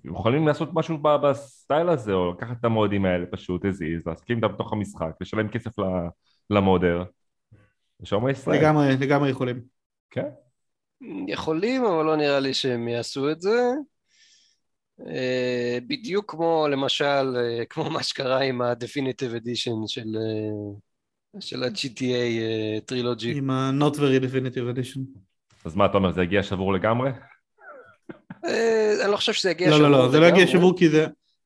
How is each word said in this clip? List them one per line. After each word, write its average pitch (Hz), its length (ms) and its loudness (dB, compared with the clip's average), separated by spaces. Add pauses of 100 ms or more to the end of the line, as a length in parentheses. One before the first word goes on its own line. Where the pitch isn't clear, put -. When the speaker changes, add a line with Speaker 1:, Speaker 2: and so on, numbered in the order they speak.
Speaker 1:
יכולים 120 420 0
לעשות 151 260 0
משהו 160 260 -4
ב-, 147 240 2
בסטייל 147 640 -2
הזה, 117 240 0
או 90 200 0
לקחת 117 280 -10
את - 40 -2
המודים 104 400 2
האלה, 90 220 0
פשוט, 92 380 -6
as 98 40 0
is, 82 380 -4
להסכים 110 380 -4
אותם 95 100 -2
בתוך - 180 -6
המשחק, 98 380 -4 (100)
לשלם 104 280 -4
כסף 110 300 -8
ל-, 92 300 -2 (420)
למודר, 90 540 2 (960)
ושם 104 280 -2
ישראל. 139 320 -2
Speaker 2:
לגמרי, 151 400 4
לגמרי 139 300 2
יכולים. 123 300 -4 (500)
Speaker 1:
כן. 143 180 -6 (1000)
Speaker 3:
יכולים, 214 560 -2
אבל 160 200 0
לא 156 120 2
נראה 143 240 2
לי 135 140 -2
שהם 120 340 -2
יעשו 127 420 -4
את 160 100 -6
זה. 214 200 0 (1500)
אה, 123 800 -2
בדיוק 156 440 -4
כמו, 160 400 0
למשל, 139 680 0
אה, 117 300 -2
<laughs> - 40 -20
כמו 151 200 -6
מה 160 120 -4
שקרה 131 400 -2
עם 127 200 -2
ה-Definitive 120 800 -4
Edition 113 440 -4
של, 110 300 -8
אה, 107 1200 -8
של - 220 -10
ה-G 123 340 -6
T - 40 -16
A, - 20 -4
אה, 113 840 -2
טרילוגי. 120 520 -4
Speaker 2:
עם 135 120 -4
ה-Not 135 440 0
Very 131 300 2
Definitive 123 520 -4
Edition. 131 240 -6 (640)
Speaker 1:
אז 82 120 -8
מה, 101 100 6
אתה 101 100 2
אומר, 95 160 4
זה 90 100 0
יגיע 92 200 2
שבור 95 300 -2
לגמרי? 113 380 0 (1300)
Speaker 3:
אה, 220 600 2
אני 202 80 2
לא 208 40 2
חושב 220 160 -2
שזה 190 180 0
יגיע 170 200 2
Speaker 2:
לא, 151 80 8
לא, 151 80 8
Speaker 3:
שבור 143 40 6
Speaker 2:
לא, 127 180 6
זה 147 120 6
לא 165 60 10
יגיע 175 160 8
Speaker 3:
לגמרי. 175 100 6
Speaker 2:
שבור 180 260 6
כי 170 100 6
זה, 156 180 4 (400)